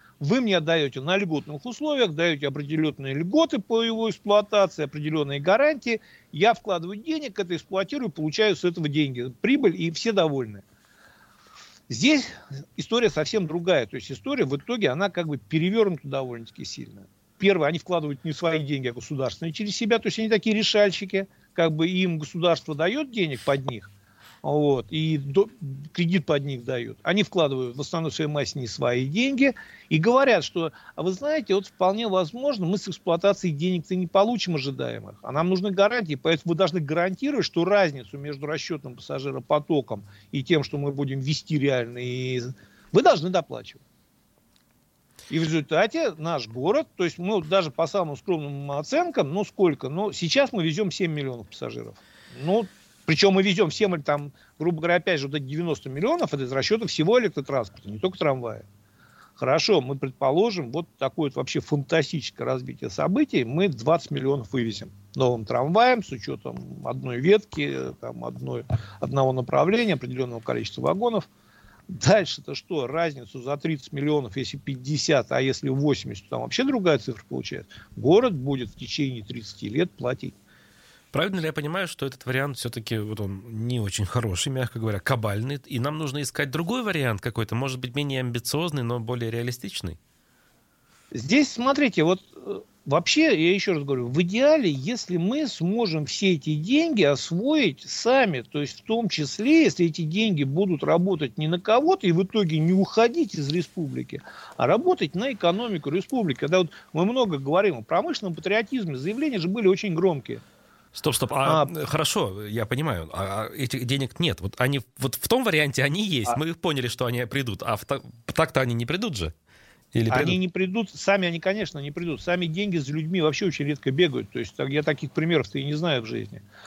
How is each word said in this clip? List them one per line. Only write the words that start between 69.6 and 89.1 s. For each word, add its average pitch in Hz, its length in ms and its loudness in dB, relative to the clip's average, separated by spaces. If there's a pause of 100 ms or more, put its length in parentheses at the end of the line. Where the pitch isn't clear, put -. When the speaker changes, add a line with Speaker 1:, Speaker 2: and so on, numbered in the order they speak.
Speaker 1:
определенного 123 480 -6
количества 120 400 -6
вагонов. 196 480 0 (580)
Дальше-то 180 680 2
что? 139 320 -4
Разницу 135 540 -4
за 139 160 -4
тридцать 156 340 -4
миллионов, 139 460 -2
если 135 200 -6
пятьдесят, 135 760 0
а 131 100 2
если 135 260 -2
восемьдесят, 135 580 0
то - 60 -18
там 123 120 -4
вообще 233 200 -2
другая 190 360 4
цифра - 280 -8
получается. - 420 -8 (280)
Город 185 360 6
будет 131 360 -4
в - 80 -20
течение 123 480 -6
тридцати 113 420 -12
лет 147 240 -2
платить. - 420 -6 (760)
Speaker 2:
Правильно 180 300 0
ли 156 60 -2
я 151 60 -4
понимаю, 160 360 -4
что - 160 -8
этот - 200 -10
вариант 131 320 -2
все-таки 117 400 -6
вот 107 220 -6
он 98 240 -6 (240)
не 123 140 -2
очень 101 240 -2
хороший, 113 480 -2
мягко 123 260 -4
говоря, 110 200 -2
кабальный, 117 640 -2
и 123 140 -4
нам 147 180 -2
нужно 147 240 -6
искать 143 300 -4
другой 175 320 -2
вариант 139 360 0
какой-то, 113 360 -4
может 127 260 -4
быть, 123 140 -8
менее 139 260 -2
амбициозный, 127 640 -2
но 117 180 -2
более 117 280 -4